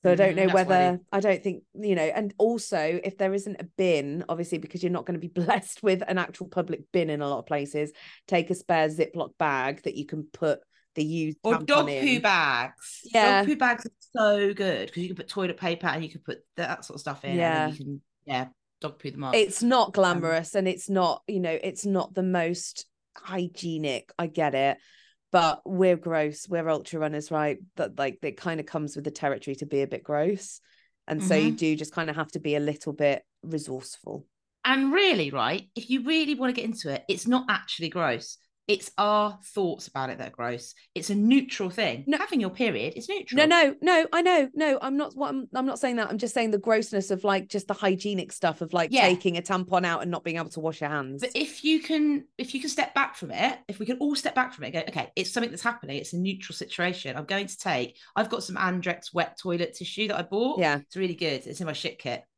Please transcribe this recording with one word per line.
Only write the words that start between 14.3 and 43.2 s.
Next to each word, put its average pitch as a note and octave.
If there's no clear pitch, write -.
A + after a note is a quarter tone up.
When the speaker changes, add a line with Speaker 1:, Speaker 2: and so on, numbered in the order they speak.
Speaker 2:
good F3+
'cause E3+
you F3+
can F3+
put E3+
toilet F#3
paper E3+
and D#3
you D#3+
can -
put -
that D3+
sort -
of D3
stuff C#3
in, C#3
and F3
then E3+
Speaker 1:
Yeah. D#3
Speaker 2:
you D3+
can, C#3+
yeah, C3
dog D3+
poo C#3
them C#3
up. C3+
Speaker 1:
It's G#3
not A#3+
Speaker 2:
Um, G3
Speaker 1:
glamorous, E3+
and F#3+
it's F#3
not, F#3
you G#3
know, E3
it's F#3+
not F#3+
the F#3
most F3
hygienic. E3+
I E3+
get D3+
it. C3+
But E3
we're F#3
gross. D#3
We're E3
ultra D#3
runners, D3+
right? D3+
That, -
like, C#3
it -
kinda E3
comes D3+
with D3+
the D3+
territory C#3
to D3
be C#3+
a C#3
bit B2+
gross. E3
And D#3
so F3+
you D#3
Speaker 2:
Mm-hmm. D3+
Speaker 1:
do D#3
just D#3
kinda D#3+
have D3+
to E3
be D3+
a D3
little D3
bit C#3+
resourceful. D3
Speaker 2:
And C4+
really, D4+
right, C3+
if -
you B3+
really D4+
wanna B3+
get A#3+
into E3
it, C3+
it's -
not B3+
actually E3+
gross. C#3+
It's G3+
our G#3
thoughts -
about C3+
it -
that B2
are -
gross. A#2+
It's F3
a G3+
neutral A3+
thing. C#3
Speaker 1:
No. D4
Speaker 2:
Having F4+
your F#3
period D#3+
is A3+
Speaker 1:
No, G4+
Speaker 2:
neutral. D4+